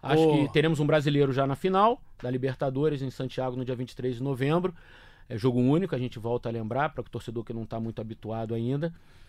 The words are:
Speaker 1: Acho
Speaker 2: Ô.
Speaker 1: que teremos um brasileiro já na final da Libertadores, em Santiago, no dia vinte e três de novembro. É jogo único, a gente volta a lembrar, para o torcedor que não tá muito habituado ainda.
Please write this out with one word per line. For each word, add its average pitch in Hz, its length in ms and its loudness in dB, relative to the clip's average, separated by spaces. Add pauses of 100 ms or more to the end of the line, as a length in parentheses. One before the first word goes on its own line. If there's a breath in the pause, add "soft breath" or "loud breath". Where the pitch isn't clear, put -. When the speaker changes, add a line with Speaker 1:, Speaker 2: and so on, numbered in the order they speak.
Speaker 1:
Acho 143 260 4
Speaker 2:
Ô. 151 40 6 (140)
Speaker 1:
que - 60 -4
teremos 156 280 4
um 151 60 2
brasileiro 143 460 4
já 135 140 2
na 139 80 -2
final 196 480 2 (180)
da 123 80 -6
Libertadores, 135 720 -2
em 131 80 -4
Santiago, 127 460 -6
no 127 80 -4
dia 123 120 -4
vinte 123 160 -8
e - 40 -18
três 123 200 -4
de 120 60 -6
novembro. 143 520 0 (540 soft breath)
É 117 100 -6
jogo 123 220 2
único, 151 340 2
a 131 40 -2
gente 123 200 -6
volta 120 300 -4
a 113 40 -6
lembrar, 117 400 -2
para 127 100 -10
o - 80 -12
torcedor 117 340 -8
que - 80 -12
não 113 120 -6
tá 113 140 -8
muito 113 220 -6
habituado 110 540 -8
ainda. 139 380 -2 (360 soft breath)